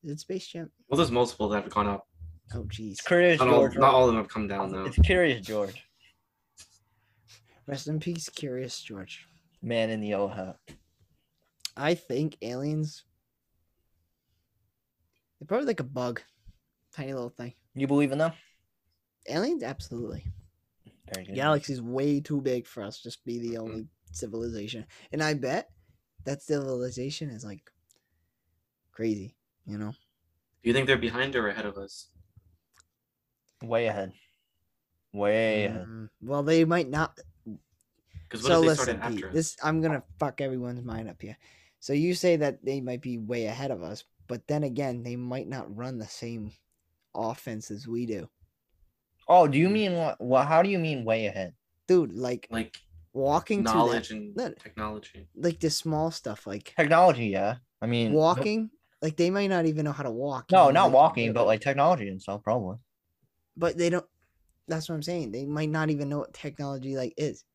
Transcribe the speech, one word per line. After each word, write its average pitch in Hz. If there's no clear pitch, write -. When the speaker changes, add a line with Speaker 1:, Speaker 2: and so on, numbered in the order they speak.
Speaker 1:
Is 160
it 156
Space -
Chimp? 165
Speaker 2:
Well, -
there's 165
multiple 117
that 104
have -
gone 104
up. 101
Speaker 1:
Oh, 120
jeez. 107
Speaker 3:
It's -
Curious 175
Speaker 2:
Not 131
all, 143
Speaker 3:
George. 135
Speaker 2:
not 135
all 131
of 117
them -
have 104
come 107
down, 98
though. 95
Speaker 3:
It's -
Curious 151
George. 104
Speaker 1:
Rest 139
in 156
peace, 170
Curious 127
George. -
Speaker 3:
Man 113
in 110
the 104
old 101
hat. 95
Speaker 1:
I 156
think 147
aliens, 147
they're 147
probably 247
like 226
a 139
bug. 123
Tiny 135
little 123
thing. 120
Speaker 3:
You 139
believe 143
in 139
them? 165
Speaker 1:
Aliens? 240
Absolutely. 117
Speaker 3:
Very 92
good. 98
Speaker 1:
Galaxy's 143
way 139
too 147
big 127
for -
us 104
just -
be 120
the 117
Speaker 2:
Mm-hmm. 113
Speaker 1:
only 110
civilization. 113
And 151
I 151
bet 139
that 139
civilization 135
is, 117
like, 101
crazy, 110
you 104
know? 104
Speaker 2:
Do 113
you 117
think 131
they're 135
behind 123
or 110
ahead 104
of 98
us? -
Speaker 3:
Way 117
ahead. 101
Way 107
ahead. 101
Speaker 1:
Mm, 113
well, 139
they 165
might 165
not. 151
Speaker 2:
'Cause 110
what 123
Speaker 1:
So 170
Speaker 2:
if 165
they 165
Speaker 1:
listen, 147
Speaker 2:
started 117
Speaker 1:
Pete, 120
Speaker 2:
after 95
us? -
Speaker 1:
this, 156
I'm 160
gonna 156
fuck 143
everyone's 123
mind 113
up -
here. 107
So -
you 160
say 175
that 147
they 135
might 123
be 123
way 113
ahead 127
of 95
us, 82
but 120
then 151
again, 127
they 120
might 123
not 123
run 123
the 107
same 117
offense 113
as 139
we 120
do. 104
Speaker 3:
Oh, 170
do 139
you 175
Speaker 2:
Mm. 196
Speaker 3:
mean 208
what? 160
What? 127
How 160
do 196
you 196
mean 156
way 110
ahead? 95
Speaker 1:
Dude, 170
like, 123
Speaker 2:
Like, 113
Speaker 1:
walking 147
to 226
Speaker 2:
knowledge 117
Speaker 1:
them, -
Speaker 2:
and -
Speaker 1:
no, 247
Speaker 2:
technology. 104
Speaker 1:
like, 165
the 160
small 160
stuff, -
like 101
Speaker 3:
Technology, 156
yeah. 101
I 113
mean, 117
Speaker 1:
walking, 190
like, 156
they 175
might 196
not 180
even 151
know 147
how 135
to 131
walk, 131
Speaker 3:
No, 185
Speaker 1:
you 139
know, 170
Speaker 3:
not 196
Speaker 1:
like, 131
Speaker 3:
walking, 135
Speaker 1:
yeah. 110
Speaker 3:
but, 113
like, 107
technology 139
and 95
stuff, 101
probably. 107
Speaker 1:
But 165
they 170
don't. 175
That's 160
what 165
I'm 147
saying. 160
They 131
might 151
not 156
even 143
know 147
what -
technology, 139
like, 127
is. 143